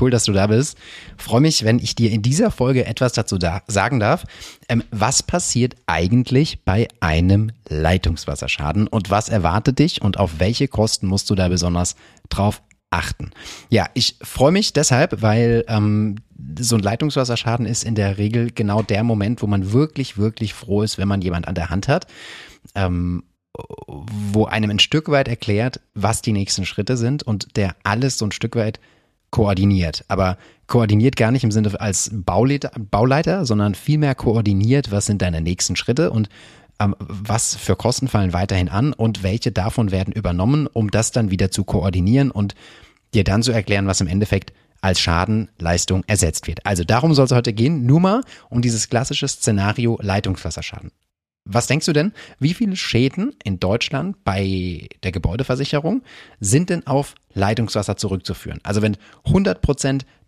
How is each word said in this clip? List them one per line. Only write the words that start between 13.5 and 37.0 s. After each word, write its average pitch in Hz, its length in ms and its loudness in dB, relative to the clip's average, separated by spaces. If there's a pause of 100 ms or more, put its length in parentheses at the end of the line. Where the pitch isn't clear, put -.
Ja, 104 240 2
ich - 300 -2
freue - 300 2
mich 202 200 0
deshalb, 131 480 2
weil, 117 480 2
ähm, 107 480 2 (420)
so 117 180 0
ein 104 60 2
Leitungswasserschaden 120 840 0
ist 113 180 -4
in 117 100 -2
der 98 220 0
Regel 113 340 0
genau 107 300 0
der 104 240 0
Moment, 113 380 0
wo 113 40 -2
man 98 260 0
wirklich, 139 440 0
wirklich 107 380 -2
froh 101 260 -2
ist, 107 160 -2
wenn 95 120 0
man 98 120 0
jemand 87 260 -2
an 92 100 -2
der 87 120 -4
Hand 95 200 -4
hat, 156 180 0 (680)
ähm, 90 500 -2 (640)
wo 104 600 -2
einem 110 240 0
ein 104 100 -2
Stück - 280 -4
weit 139 200 2
erklärt, 117 520 -2 (140)
was 104 280 0
die 117 100 -2
nächsten 98 340 -2
Schritte 107 300 -4
sind 123 260 -2
und - 340 -4
der 95 280 0
alles 120 340 0
so 110 80 -2
ein 101 60 -4
Stück - 240 -4
weit 110 240 -2 (500)
koordiniert. 98 800 2
Aber 92 300 0 (280)
koordiniert 113 480 4
gar 113 160 2
nicht 127 140 0
im 107 80 2
Sinne 107 280 0
als 104 320 -2
Bauleiter, 113 640 0
Bauleiter, 135 720 0
sondern 104 300 2
vielmehr 147 400 0
koordiniert, 110 760 2
was 101 160 0
sind 101 160 0
deine 87 180 0
nächsten 87 360 -2
Schritte 143 340 0
und, 110 180 0 (520)
ähm, 101 180 0
was 104 560 -4